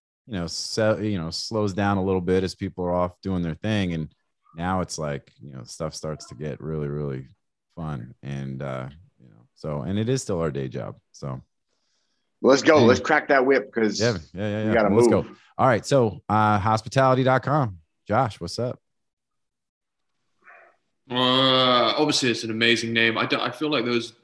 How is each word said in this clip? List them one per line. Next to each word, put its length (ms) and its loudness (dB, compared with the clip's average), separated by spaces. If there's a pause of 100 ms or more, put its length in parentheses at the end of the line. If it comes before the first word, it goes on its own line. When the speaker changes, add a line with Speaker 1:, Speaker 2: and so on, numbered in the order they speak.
(260)
Speaker 1:
you 80 -12
know, 120 -6
so, 520 -2
you 200 -4
know, 120 -6
slows 440 -4
down 240 2
a 60 -2
little 160 0
bit 240 0
as 100 -6
people 300 -8
are 100 -2
off 260 -4
doing 220 -4
their 140 -6
thing. 380 -2
And 200 -8 (400)
now 260 -4
it's 160 -8
like, 440 -8
you 120 -18
know, 120 -16
stuff 280 -10
starts 360 -10
to 80 -18
get 240 -10
really, 260 -6
really 400 -8 (480)
fun. 480 -10
And, 400 -10
uh, 260 -10 (300)
you 100 -20
know, 140 -20 (140)
so, 260 -8
and 160 -4
it 100 -2
is 140 -2
still 180 -4
our 120 -2
day 160 -6
job. 280 -10 (140)
So 320 -12 (1000)
Speaker 2:
Let's 200 6
go. 160 6
Speaker 1:
Hey. 80 8
Speaker 2:
Let's 140 6
crack 280 2
that 160 6
whip 300 2
'cause 260 0
Speaker 1:
Yeah, 160 2 (160)
yeah, 160 -6
yeah, 140 -4
Speaker 2:
we 60 -2
Speaker 1:
yeah. 60 2
Speaker 2:
gotta 200 4
Speaker 1:
Let's 140 6
Speaker 2:
move. 180 2
Speaker 1:
go. 40 -18 (280)
All 80 4
right. 180 2
So, 440 2
uh, 320 4
hospitality 640 2
dot 180 2
com. 380 -2 (260)
Josh, 340 -2
what's 200 -10
up? 200 -8 (2250)
Speaker 3:
Uh, 880 4
obviously, 320 2
it's 140 -4
an 60 -6
amazing 420 0
name. 260 2
I 80 0
don't, 140 -2
I 100 -2
feel 200 -4
like 140 0
those, 400 -2